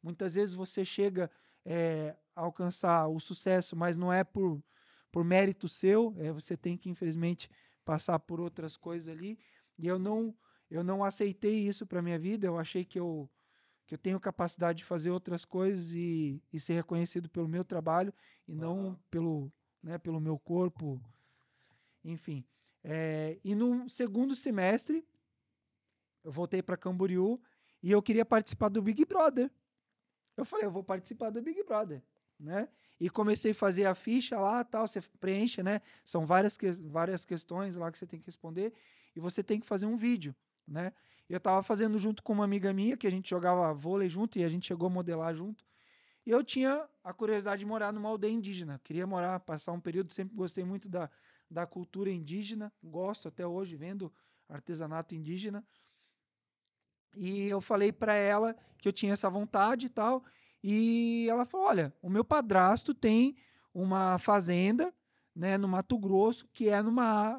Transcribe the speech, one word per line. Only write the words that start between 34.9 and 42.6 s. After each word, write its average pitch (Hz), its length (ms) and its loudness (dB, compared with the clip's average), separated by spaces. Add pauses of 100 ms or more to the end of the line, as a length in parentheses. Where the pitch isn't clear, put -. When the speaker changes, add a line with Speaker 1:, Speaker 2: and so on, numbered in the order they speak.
Speaker 1:
preenche, 196 420 0
né? 202 200 0 (240)
São 160 200 0
várias 185 320 4
que-, 190 140 0
várias 165 540 -4
questões 180 500 -6
lá 170 160 -6
que - 60 -14
você 180 100 -12
tem 165 120 -16
que - 60 -20
responder 185 480 -6 (420)
e 170 40 -10
você 180 240 -2
tem 214 160 0
que 226 80 -8
fazer 196 180 -2
um 226 120 0
vídeo, 208 380 0 (320)
né? 165 260 -6 (360)
Eu 180 100 -4
tava 190 240 4
fazendo 214 340 2
junto 208 260 0
com 220 100 -2
uma 208 100 2
amiga 196 300 2